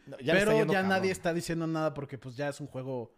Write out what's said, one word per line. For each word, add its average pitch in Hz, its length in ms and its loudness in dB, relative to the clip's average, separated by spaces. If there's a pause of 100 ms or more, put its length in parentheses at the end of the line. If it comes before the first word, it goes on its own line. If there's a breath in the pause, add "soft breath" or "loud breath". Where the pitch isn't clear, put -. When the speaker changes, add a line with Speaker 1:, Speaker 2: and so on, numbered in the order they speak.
Speaker 1:
No, 139 140 -14
ya 139 140 2
le 185 60 6
está 208 120 4
Speaker 2:
Pero - 80 -
Speaker 1:
yendo 214 140 4
Speaker 2:
ya 196 80 4
Speaker 1:
cabrón. 190 80 0
Speaker 2:
nadie 190 220 2
está 175 220 -2
diciendo 165 340 -2
nada 156 260 0
porque, 135 240 -8
pues, 123 180 -14
ya 143 140 -4
es 139 120 -8
un 139 60 -10
juego 127 500 -8